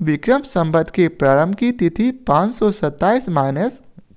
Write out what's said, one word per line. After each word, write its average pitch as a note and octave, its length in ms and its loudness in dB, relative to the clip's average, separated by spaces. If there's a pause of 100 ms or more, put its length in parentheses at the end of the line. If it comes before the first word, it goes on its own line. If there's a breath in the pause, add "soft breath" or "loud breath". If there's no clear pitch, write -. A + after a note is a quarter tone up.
विक्रम D#3 420 0
संवत D#3+ 460 0
के F3 200 0
प्रारंभ D#3 460 2
की A#3+ 180 0
तिथि G#3 360 0 (180)
पाँच F3+ 260 2
सौ G#3+ 200 0
सत्ताईस F#3+ 560 -2
माइनस D3+ 500 -2 (380)